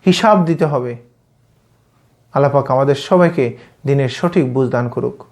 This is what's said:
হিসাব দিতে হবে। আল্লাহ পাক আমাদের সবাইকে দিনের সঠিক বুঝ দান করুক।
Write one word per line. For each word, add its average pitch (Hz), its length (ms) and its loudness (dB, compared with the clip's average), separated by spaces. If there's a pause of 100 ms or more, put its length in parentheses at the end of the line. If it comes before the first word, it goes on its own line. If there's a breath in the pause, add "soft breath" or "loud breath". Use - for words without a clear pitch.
হিসাব 190 400 4
দিতে 165 200 0
হবে। 123 300 -4 (1400)
আল্লাহ 143 180 2
পাক 139 200 0
আমাদের 135 240 2
সবাইকে 170 640 0 (280 loud breath)
দিনের 139 240 0
সঠিক 156 440 -2
বুঝ 131 160 0
দান 123 200 -2
করুক। - 420 -8